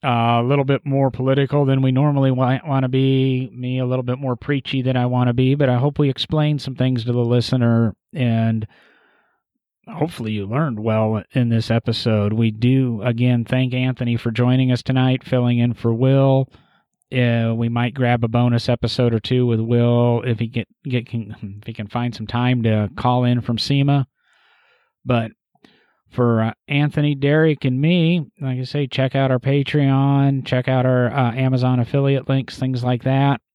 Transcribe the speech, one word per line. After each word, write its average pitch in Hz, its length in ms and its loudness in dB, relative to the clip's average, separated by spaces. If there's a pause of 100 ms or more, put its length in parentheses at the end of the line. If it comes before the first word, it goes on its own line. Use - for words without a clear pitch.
uh, 117 360 2
a 117 60 0
little 139 180 0
bit 139 220 -2
more 135 240 0
political 135 540 0
than 135 180 2
we 131 80 2
normally 139 400 2
wa-, 127 340 0
wanna 135 240 -2
be, 131 640 0
me 127 280 -6
a 127 60 -2
little 127 180 -2
bit 123 160 -4
more 131 160 -4
preachy 139 440 -4
than 127 160 0
I 123 100 0
wanna 123 280 0
be, 127 220 2
but 143 120 2
I 123 100 2
hope 139 200 -2
we 147 100 2
explained 151 540 -2
some 131 140 -10
things 127 280 0
to 120 80 -4
the 120 60 0
listener, 117 800 2 (160)
and 113 520 -2 (1200)
hopefully 156 420 -6
you 104 160 -4
learned 123 320 -2
well 110 540 0
in 123 160 0
this 113 200 0
episode. 110 640 0
We 113 200 0
do, 120 500 0
again, 120 420 0
thank 127 300 -2
Anthony 127 420 -2
for 117 140 -2
joining 123 400 2
us 123 120 0
tonight, 131 420 0
filling 123 340 0
in 120 160 2
for 117 180 -2
Will. 135 560 2 (640)
Uh, 117 420 0
we 117 140 -2
might 120 240 -2
grab 123 320 -2
a 117 40 -2
bonus 120 400 0
episode 120 440 0
or 113 60 0
two 127 260 0
with 117 160 0
Will 120 600 2
if 120 160 -2
he 117 80 -4
get, 117 220 -6 (160)
get 123 220 -4
can, 104 540 -10
if - 60 -16
he 113 80 -12
can 107 140 -12
find 120 260 -4
some 110 140 -12
time 123 340 0
to 107 340 0
call 123 280 0
in 123 160 2
from 117 180 -4
sema. 139 480 0 (1000)
But 117 280 -2 (800)
for, 117 320 2
uh, 110 100 -2 (160)
Anthony, 147 480 0
Derek, 147 480 2
and 127 160 0
me, 165 500 2 (100)
like 131 200 -6
I - 20 -6
say, 143 240 -4
check 131 300 -2
out 135 160 2
our 127 80 0
Patreon, 139 1080 2
check 127 220 -2
out 127 180 2
our, 123 260 2
uh, 123 220 0
Amazon 127 460 0
affiliate 139 480 0
links, 135 280 -2
things 131 280 -4
like 123 180 -2
that. 135 380 0 (140)